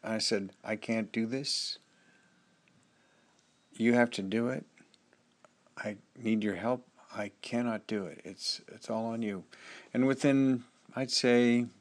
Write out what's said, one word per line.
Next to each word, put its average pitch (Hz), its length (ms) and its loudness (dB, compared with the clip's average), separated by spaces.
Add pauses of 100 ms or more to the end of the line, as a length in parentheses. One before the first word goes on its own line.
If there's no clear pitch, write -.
I 110 140 -4
said, 101 340 -2 (100)
"I 110 140 -6
can't 110 380 -4
do 113 120 0
this. - 520 -6 (2000)
You 117 160 4
have 120 180 6
to 101 100 -6
do 110 280 -2
it. 131 160 -6 (1120)
I 104 180 -6 (260)
need 110 220 2
your 101 120 0
help. 123 300 -4 (300)
I 104 160 -8 (100)
cannot 120 460 -4
do 104 200 -2
it. 71 180 -14
It's, - 420 -8
it's - 220 -18
all 113 160 -2
on 113 160 -4
you." 101 240 -4 (480)
And 123 120 4
within, 135 600 4 (280)
I'd 127 180 -6
say 120 560 6 (140)